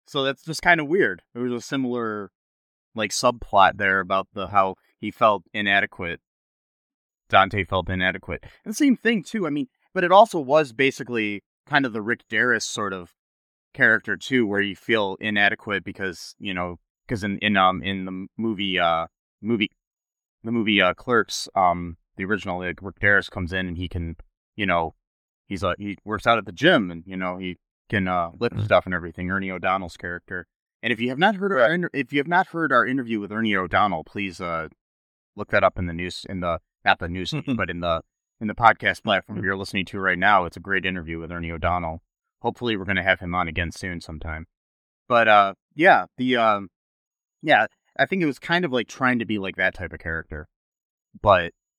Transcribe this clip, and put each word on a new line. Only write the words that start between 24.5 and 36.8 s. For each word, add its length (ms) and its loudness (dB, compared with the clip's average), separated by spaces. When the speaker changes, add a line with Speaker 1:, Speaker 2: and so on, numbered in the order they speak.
Speaker 1:
you 100 -4
know, 280 0
he's, 160 -6
uh, 160 0
he 260 -8
works 220 -4
out 100 4
at 80 -4
the 60 -12
gym 400 2
and, 160 -12
you 100 -10
know, 200 -4
he 200 -8
can, 180 0
uh, 320 0
lift 160 -2
Speaker 2:
Mm-hmm. 100 -4
Speaker 1:
stuff 200 4
and 80 -4
everything, 380 -6
Ernie 200 -4
O'Donnell's 460 -4
character. 500 -10
And 100 0
if 60 -2
you 100 -2
have 100 -6
not 160 2
heard 160 -4
our 80 0
Speaker 2:
Right. 120 6
Speaker 1:
inter-, 220 -2
if 200 -4
you 60 0
have 80 -2
not 200 2
heard 240 -4
our 140 4
interview 340 -2
with 120 -8
Ernie 240 0
O'Donnell, 480 0
please, 360 -8
uh, 280 -4
look 140 -10
that 140 4
up 160 4
in 80 -2
the 60 -6
news, 360 -8
in 120 -6
the, 180 -2